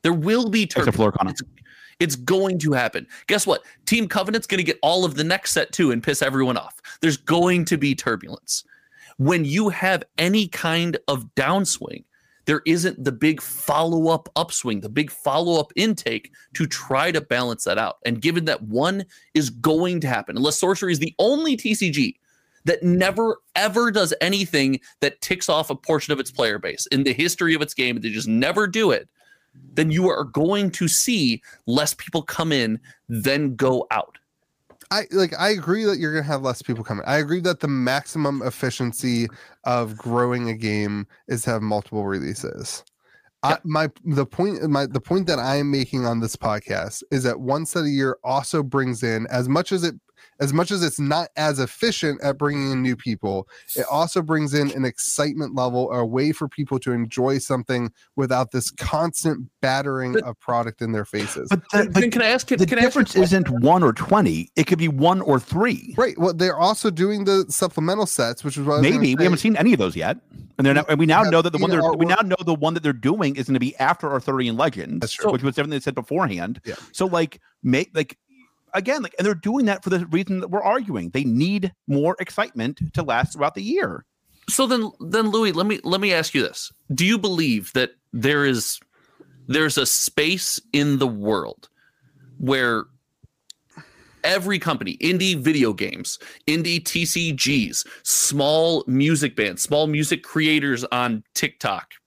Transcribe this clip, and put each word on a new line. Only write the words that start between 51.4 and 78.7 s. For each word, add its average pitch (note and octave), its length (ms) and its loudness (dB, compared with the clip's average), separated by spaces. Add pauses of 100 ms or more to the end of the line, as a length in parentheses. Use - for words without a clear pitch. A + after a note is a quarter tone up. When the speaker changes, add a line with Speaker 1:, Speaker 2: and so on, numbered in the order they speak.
Speaker 3:
efficient D3+ 640 -2
at C#3 140 0
bringing C#3+ 340 -2
in C3 100 0
new B2+ 140 0
people, G2 520 -4 (280)
it C3+ 160 -2
also E3 300 0
brings D#3 320 -2
in C#3+ 180 2
an C3+ 140 -2
excitement C#3+ 680 -4
level, B2+ 380 0
a B2 140 0
way B2+ 260 0
for D#3 160 -4
people C3+ 320 -4
to B2+ 120 -4
enjoy B2 460 0
something B2 540 -2 (240)
without B2+ 360 0
this B2+ 200 -4
constant D#3 760 -2 (140)
battering C3 520 -2
Speaker 1:
But A2 100 0
Speaker 3:
of A#2+ 160 -10
product A#2 420 -2
in A2+ 100 -2
their G#2+ 140 -2
faces. G2+ 440 -6
Speaker 2:
But F#3 120 2 (100)
the, G#3 60 2
Speaker 1:
Then, G3+ 140 2
Speaker 2:
but G3 100 4
Speaker 1:
then A#3+ 100 2
can A#3 100 0
I A3 80 4
ask B3 200 0
you, B3+ 80 2
Speaker 2:
the F#3 80 6
Speaker 1:
can A#3 140 0
I A#3 40 6
ask B3+ 120 2
you C#4+ 60 4
a - 20 6
Speaker 2:
difference - 100 0
Speaker 1:
question? F#3 320 4
Speaker 2:
isn't B2 180 0
one E3+ 200 6
or B2 100 6
twenty. A2 600 0
It D#3+ 100 4
could F3 140 2
be E3 80 2
one E3 340 2
or D3 180 4
three. - 580 -2
Speaker 3:
Right. B3 200 2
Well, F3 160 2
they're E3 240 0
also G3+ 320 2
doing G3 360 0
the G3 240 4
supplemental F3+ 560 0
sets, A#2+ 380 -2
which C#3+ 140 -6
is C#3 80 -4
what D3 100 2
I - 20 4
was C3+ 100 6
gonna C3 120 6
Speaker 2:
Maybe. B2+ 160 4
We C#3 40 -2
Speaker 3:
say. E3+ 40 4
Speaker 2:
haven't F3+ 160 4
seen A3 180 2
any A3 160 6
of D3+ 60 4
those F#2+ 160 0
yet. C3 220 -2 (400)
And C3 80 2
they're C#3 80 6
not, D3 160 2
and D3+ 100 2
we E3 60 4
now E3 180 6
Speaker 3:
We G3 60 2
Speaker 2:
know E3 120 6
that E3+ 100 0
the E3 60 -2
one F#3+ 140 2
Speaker 3:
haven't D#3+ 120 4
Speaker 2:
they're, E3 80 2
Speaker 3:
seen D#3 80 -2
Speaker 2:
we E3 60 4
now F3 100 4
Speaker 3:
artwork. G#3+ 120 2
Speaker 2:
know F#3 80 2 (100)
the E3 100 2
one D#3 200 0
that E3 80 -4
they're D3 100 2
doing C#3+ 420 0
is C3+ 120 -6
gonna C3 120 2
be B2 180 0
after D3+ 340 0
Arthurian C3 440 0
Legends, A2+ 460 -2
Speaker 3:
That's - 120 -6
true. - 180 0
Speaker 2:
which B2+ 120 -2
was C#3 120 -2
something D3+ 160 -2
they C#3+ 80 -4
said C3 160 -6
beforehand. D#3+ 720 -4
Speaker 3:
Yeah. G#2 100 -10 (160)
Speaker 2:
So, F#3 160 0
like, E3+ 320 -2 (240)
make, C3 300 0
like, D#3 240 -4 (580)